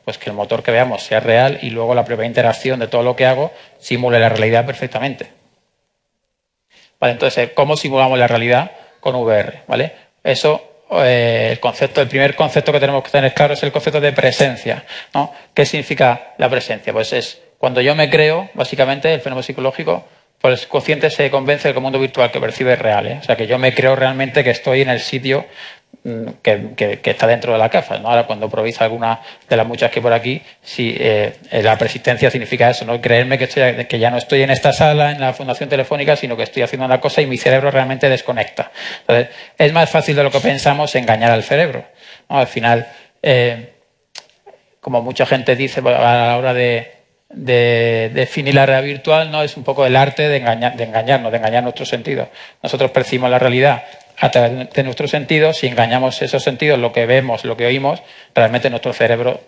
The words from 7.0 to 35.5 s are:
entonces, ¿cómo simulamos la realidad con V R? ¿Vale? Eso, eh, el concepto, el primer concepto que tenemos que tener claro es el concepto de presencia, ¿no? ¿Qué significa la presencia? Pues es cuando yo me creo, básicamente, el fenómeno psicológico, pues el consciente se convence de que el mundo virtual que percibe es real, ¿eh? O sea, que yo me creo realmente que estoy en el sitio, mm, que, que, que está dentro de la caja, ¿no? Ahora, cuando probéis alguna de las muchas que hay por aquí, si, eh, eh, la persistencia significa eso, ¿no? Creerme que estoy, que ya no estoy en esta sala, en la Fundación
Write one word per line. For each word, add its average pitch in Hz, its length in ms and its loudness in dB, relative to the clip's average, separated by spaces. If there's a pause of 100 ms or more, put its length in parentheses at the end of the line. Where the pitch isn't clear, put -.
entonces, 120 400 -2
¿cómo 147 220 2
simulamos 131 440 0
la 123 80 4
realidad 120 440 2 (280)
con 127 160 -2
V 113 240 2
R? - 280 -6
¿Vale? 123 260 -2 (300)
Eso, - 680 -2
eh, 117 600 2
el 120 60 -8
concepto, 135 420 -2
el 127 60 2
primer 135 280 0
concepto 151 360 0
que 147 80 2
tenemos 139 240 0
que - 60 -14
tener 135 240 2
claro 147 200 2
es 143 100 -4
el 143 80 -2
concepto 147 280 -2
de 143 120 2
presencia, 127 720 0 (300)
¿no? 143 200 -2 (200)
¿Qué 143 120 4
significa 131 720 0
la 127 120 0
presencia? 117 440 -4
Pues 110 200 -2
es - 280 -6 (160)
cuando 127 240 0
yo 143 140 2
me 151 140 2
creo, 156 440 2
básicamente, 139 580 0
el 151 100 0
fenómeno 131 220 -8
psicológico, 147 640 -4 (340)
pues 127 240 0
el - 40 -16
consciente 147 420 0
se 143 220 -2
convence 139 380 0
de 131 40 -2
que 127 60 -2
el 131 40 -8
mundo 135 140 -2
virtual 131 320 0
que 135 100 -6
percibe 123 340 0
es 120 60 0
real, 104 280 0
¿eh? 135 120 -6
O - 40 -18
sea, 120 120 0
que 110 120 -4
yo 123 100 0
me 127 160 0
creo 131 220 2
realmente 131 480 0
que 127 80 2
estoy 131 300 0
en 131 80 0
el 120 100 0
sitio, 131 480 -4 (560)
mm, 113 220 -8 (180)
que, 110 320 0
que, 104 240 -4
que - 100 -4
está - 160 0
dentro 117 280 0
de 110 40 0
la 113 120 2
caja, - 280 -2
¿no? 107 120 -6
Ahora, 120 180 2
cuando 107 200 -6
probéis 110 340 -4
alguna 113 400 -2 (280)
de 123 80 2
las 113 80 2
muchas 117 240 -2
que - 100 -4
hay 110 40 -8
por 117 100 4
aquí, 120 300 -2 (180)
si, 117 380 -6
eh, 107 340 0 (160)
eh, 110 140 -2
la 110 140 4
persistencia 120 520 0
significa 120 400 0
eso, 120 160 -4
¿no? 117 160 -4
Creerme 120 380 2
que 127 60 0
estoy, 123 400 0
que - 120 -6
ya 117 140 2
no 120 60 -2
estoy 139 260 0
en 135 80 0
esta 135 200 2
sala, 147 420 2
en 143 80 -8
la 131 120 -2
Fundación 131 360 -8